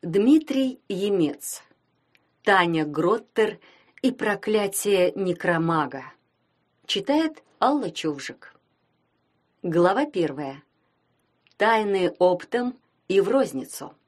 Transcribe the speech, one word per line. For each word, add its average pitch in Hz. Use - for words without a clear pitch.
Дмитрий 262
Емец. 190
Таня 170
Гроттер 170
и 269
"Проклятие 202
некромага". 165
Читает 311
Алла 262
Чувжик. -
Глава 185
первая. 147
Тайны 202
оптом 226
и 190
в 190
розницу. 143